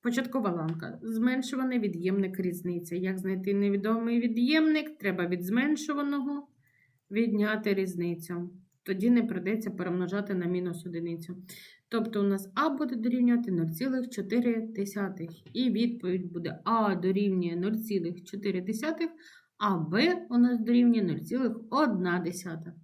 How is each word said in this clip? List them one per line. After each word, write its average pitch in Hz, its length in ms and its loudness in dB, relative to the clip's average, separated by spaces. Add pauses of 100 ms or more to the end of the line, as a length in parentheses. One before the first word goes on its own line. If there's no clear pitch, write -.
Початкова 240 480 0
ланка. 160 520 -4
Зменшуваний 254 760 0
від'ємник, 185 600 0
різниця. 175 560 -4
Як 190 220 -2
знайти 190 360 -2
невідомий 214 640 2
від'ємник? 302 800 2
Треба 180 280 0
від 175 160 -2
зменшуваного 285 1040 0 (640)
відняти 214 640 2
різницю. 175 760 -4 (320)
Тоді 196 280 2
не 240 120 6
прийдеться 190 480 -2
перемножати 180 640 -2
на 175 120 -2
мінус 180 400 -2
одиницю. 170 500 -8 (520)
Тобто 220 320 0
у - 20 4
нас 196 320 0
А 294 140 4
буде 277 280 -2
дорівнювати 240 560 2
нуль 165 180 2
цілих 254 400 -2
чотири 226 500 0
десятих. 196 680 -6 (220)
І 247 180 2
відповідь 185 640 0
буде: 170 320 -6
А 214 300 4
дорівнює 185 600 2
нуль 202 200 0
цілих 180 480 -4
чотири 196 360 -4
десятих, 302 500 -4 (480)
а 202 180 2
Б 233 540 2
у 240 80 2
нас 240 220 6
дорівнює 233 420 6
нуль 160 160 0
цілих 247 380 -2 (140)
одна 190 480 2
десята. 170 640 -6